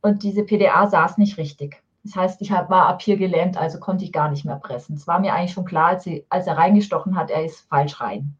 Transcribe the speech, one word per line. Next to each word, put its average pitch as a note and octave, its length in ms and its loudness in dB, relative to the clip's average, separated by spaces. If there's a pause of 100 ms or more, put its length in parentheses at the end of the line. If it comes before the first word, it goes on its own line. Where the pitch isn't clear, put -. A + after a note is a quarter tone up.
und G#3 180 2
diese G3+ 220 -2
P G3+ 160 0
D G3 100 6
A G3+ 160 4
saß F3+ 320 2
nicht G3+ 220 2
richtig. D3 420 -10 (220)
Das G#3 120 -14
heißt, F#3 280 -2
ich G3+ 80 -6
hab, F3+ 180 0
war F#3 200 6
ab F#3 120 -4
hier G3+ 160 2
gelähmt, F3+ 400 0
also D#3+ 220 -4
konnte - 260 -4
ich - 80 -14
gar D3+ 160 0
nicht - 160 -6
mehr C#3 120 -6
pressen. C3+ 400 -12
Es - 100 -14
war E3+ 120 0
mir G3 140 0
eigentlich F3+ 200 -4
schon F3+ 120 -6
klar, D#3+ 220 2
als F#3 160 0
sie, D#3+ 260 -8
als F3+ 160 -2
er D#3+ 140 -2
reingestochen F#3 580 4
hat, - 140 -4
er D#3+ 120 -2
ist D#3+ 260 -8
falsch D3 320 0
rein. A#2 380 -8